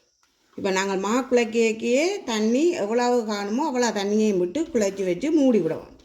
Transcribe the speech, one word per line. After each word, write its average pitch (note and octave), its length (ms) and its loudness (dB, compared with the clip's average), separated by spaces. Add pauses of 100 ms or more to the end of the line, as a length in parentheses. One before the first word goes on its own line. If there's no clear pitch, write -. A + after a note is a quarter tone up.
(580)
இப்ப F#3+ 120 -2
நாங்கள் F#3+ 280 0
மா A#3 320 -2
குழைக்கையே A#3 960 0
தண்ணி A3+ 460 0
எவ்வளவு B3 480 0 (140)
காணுமோ, G#3 360 -4
அவ்வளோ G3+ 300 0
தண்ணியையும் G#3 400 2
விட்டு F3+ 240 -2
குழைச்சி G3 420 -2
வச்சு F3+ 260 -2
மூடி C4 280 4
விடுவோம். D#3 340 -4 (120)